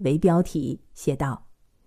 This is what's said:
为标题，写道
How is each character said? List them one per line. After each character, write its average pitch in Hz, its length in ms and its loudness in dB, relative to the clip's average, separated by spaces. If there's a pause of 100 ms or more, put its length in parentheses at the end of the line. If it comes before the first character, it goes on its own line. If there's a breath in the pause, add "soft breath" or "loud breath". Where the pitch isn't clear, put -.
为 147 140 2
标 180 240 4
题， 139 400 -4 (100)
写 139 240 -4
道 135 300 -6 (400)